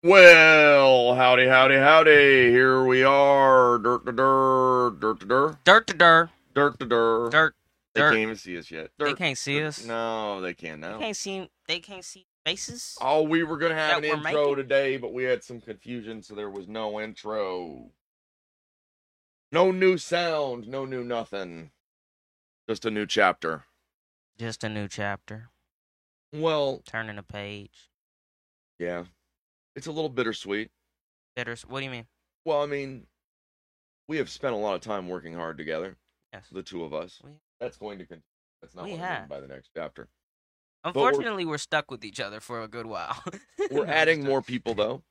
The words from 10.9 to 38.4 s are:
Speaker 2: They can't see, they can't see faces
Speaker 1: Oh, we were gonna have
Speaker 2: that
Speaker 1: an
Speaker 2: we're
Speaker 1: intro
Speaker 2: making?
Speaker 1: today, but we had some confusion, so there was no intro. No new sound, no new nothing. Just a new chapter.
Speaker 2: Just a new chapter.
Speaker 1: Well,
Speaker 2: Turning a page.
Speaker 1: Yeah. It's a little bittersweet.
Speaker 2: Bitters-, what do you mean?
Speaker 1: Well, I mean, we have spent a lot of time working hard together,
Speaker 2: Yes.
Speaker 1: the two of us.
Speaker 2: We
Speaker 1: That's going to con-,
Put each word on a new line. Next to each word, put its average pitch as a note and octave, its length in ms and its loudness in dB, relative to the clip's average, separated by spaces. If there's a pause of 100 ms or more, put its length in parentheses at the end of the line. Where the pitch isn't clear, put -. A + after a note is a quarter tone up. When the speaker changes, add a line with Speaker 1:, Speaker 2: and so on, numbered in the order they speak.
Speaker 2:
They G#3 60 -10
can't G#3+ 120 -10
see, F#3+ 340 -12 (160)
they E3+ 140 -8
can't F#3 240 -20
see - 220 -20 (180)
faces - 560 -12
Speaker 1:
Oh, C#3+ 220 0
we D#3+ 200 -2
were D#3+ 140 -8
gonna D#3+ 180 -4
have D#3 280 -2
Speaker 2:
that - 80 -8
Speaker 1:
an D3+ 120 -4
Speaker 2:
we're D#3 60 -8
Speaker 1:
intro D3+ 220 -2
Speaker 2:
making? C#3+ 60 -4
Speaker 1:
today, C3+ 420 -2
but A#2 160 -12
we B2+ 100 -8
had B2+ 180 -4
some A#2+ 180 -18
confusion, A2 600 -16
so G#2 120 -20
there G#2 160 -12
was F#2+ 180 -14
no G#2+ 320 -10
intro. F#2 880 -10 (1600)
No F3+ 200 2
new F#3 260 0
sound, D3+ 720 -6
no C3+ 160 -10
new C3 200 -10
nothing. F#2+ 680 -10 (1000)
Just A2 160 -10
a A2+ 60 -4
new G#2+ 160 -6
chapter. E2+ 580 -2 (720)
Speaker 2:
Just A2+ 240 -12
a A2+ 60 -10
new G#2 200 -10
chapter. G#2+ 600 -12 (840)
Speaker 1:
Well, D3+ 500 -4
Speaker 2:
Turning A2 320 -12
a G2+ 60 -18
page. G2+ 680 -18 (920)
Speaker 1:
Yeah. F2 260 -10 (720)
It's C3 100 -18
a E3 60 -14
little D#3 160 -8
bittersweet. A2 640 -6 (680)
Speaker 2:
Bitters-, A#2 300 -12
what C3 140 -12
do C3+ 40 -12
you C3+ 60 -14
mean? A#2+ 160 -16 (380)
Speaker 1:
Well, D3 180 -2
I D3 40 -4
mean, C#3 400 -12 (1000)
we D#3 80 -8
have C#3 140 -6
spent C3 240 -8
a G#2+ 40 -6
lot G#2 160 -4
of F2+ 60 -8
time G2+ 280 -10
working F2 260 -12
hard E2 240 -12
together, D#2+ 380 -10 (360)
Speaker 2:
Yes. F#2+ 180 -20
Speaker 1:
the F#2 120 -14
two F2 220 -14
of D2 100 -14
us. E2 280 -14
Speaker 2:
We C3+ 80 -20 (300)
Speaker 1:
That's A#2+ 160 -14
going G#2 220 -18
to F2+ 80 -20
con-, E2 160 -20 (400)